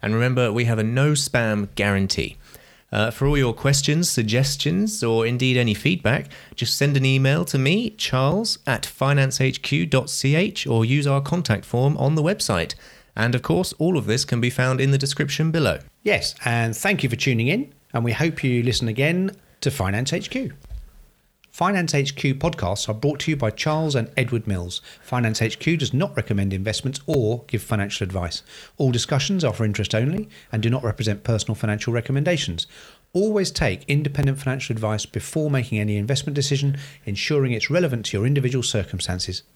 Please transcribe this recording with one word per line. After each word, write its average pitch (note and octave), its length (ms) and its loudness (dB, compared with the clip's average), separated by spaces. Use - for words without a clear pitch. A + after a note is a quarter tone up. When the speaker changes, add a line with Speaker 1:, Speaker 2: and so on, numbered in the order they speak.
Speaker 1:
And G#2+ 120 0
remember, B2 380 2
we A#2+ 140 0
have A2+ 120 2
a A2 60 0
no C3 300 2
spam A2 640 0
guarantee. G2 600 0
Uh, A2 200 0
for C3+ 160 0
all D3 100 2
your B2 160 2
questions, C#3 580 2
suggestions, C#3 920 0
or A2+ 240 2
indeed B2 300 2
any A#2+ 180 4
feedback, C#3+ 540 0
just - 240 -2
send C#3+ 200 2
an C3+ 80 4
email C3+ 400 4
to - 120 -2
me, F3 340 2
charles D3 760 0
at A#2+ 180 -2
finance C3+ 540 0
h C3 220 0
q D#3+ 240 0
dot C#3 240 0
c C#3 260 0
h, F3+ 320 0
or A#2 160 4
use C#3 240 2
our C#3 140 2
contact C#3 420 0
form C3 320 2
on C#3 200 2
the D#3 60 2
website. C3 540 0
And A#2+ 200 2
of B2 60 0
course, - 380 0
all E3+ 180 2
of A2 80 -2
this A2+ 200 0
can A#2+ 160 0
be B2 80 2
found B2+ 320 0
in C#3 100 4
the C#3 60 4
description C#3 520 -2
below. C#3 300 0
Speaker 2:
Yes, - 400 0
and A#2 320 0
thank G3 280 0
you C3 60 2
for A#2 60 0
tuning A#2 320 2
in, A3 260 -2
and A#2 100 0
we A#2+ 80 2
hope D#3 320 -2
you B2 200 2
listen A#2+ 260 0
again E3+ 420 0
to C#3 100 0
Finance G2+ 400 -2
H - 180 -4
Q. B3+ 220 -6
Finance F3+ 420 0
H C#3 220 0
Q C3+ 200 2
podcasts G#2 520 -2
are A2 60 -2
brought C#3 280 0
to D#3+ 100 0
you D3+ 40 2
by A#2+ 140 0
Charles D#3 440 -2
and A2+ 220 0
Edward A#2 320 0
Mills. F2+ 340 -4
Finance A#2 400 0
H A2+ 180 0
Q E3 160 0
does C#3 180 -2
not D3+ 220 0
recommend G2 380 0
investments G#2+ 520 -4
or A#2+ 420 0
give A2 140 -2
financial G2+ 440 -2
advice. F2+ 380 -6
All C3 140 2
discussions D3 520 0
are A#2+ 80 2
for A2 140 -2
interest G#2 280 -2
only D#3 360 0
and G#2+ 100 -2
do A#2 60 2
not B2+ 160 0
represent G#2+ 400 -2
personal A2 300 0
financial G#2+ 360 -2
recommendations. A#2+ 720 -2
Always G3+ 400 0
take G#2 380 -2
independent C#3 500 0
financial C3 340 -4
advice G#2+ 320 -2
before D3+ 460 -4
making A#2 280 0
any G#2 180 0
investment C#3 380 -2
decision, C#3 420 0
ensuring C3 480 0
it's A2+ 180 -2
relevant C3+ 360 0
to - 120 -2
your G2+ 80 2
individual C3 380 2
circumstances. F#2 800 -4